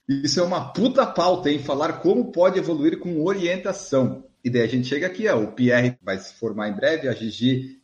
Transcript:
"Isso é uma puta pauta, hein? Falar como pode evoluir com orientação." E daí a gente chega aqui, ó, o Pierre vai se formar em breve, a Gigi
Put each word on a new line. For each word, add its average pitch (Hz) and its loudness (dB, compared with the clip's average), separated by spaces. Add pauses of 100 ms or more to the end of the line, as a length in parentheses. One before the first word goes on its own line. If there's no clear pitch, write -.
"Isso 139 0
é 175 2
uma 175 -2
puta 254 2
pauta, 175 2
hein? 147 0
Falar 156 -2
como 220 2
pode 185 4
evoluir 160 0
com 170 -4
orientação." 180 -2 (180)
E 131 -2
daí 123 2
a 113 2
gente 123 -2
chega 143 -2
aqui, 214 -2
ó, 170 2
o 107 -2
Pierre 123 2
vai 95 -6
se - -14
formar 107 -6
em 104 -6
breve, 139 0
a 117 -2
Gigi 117 -2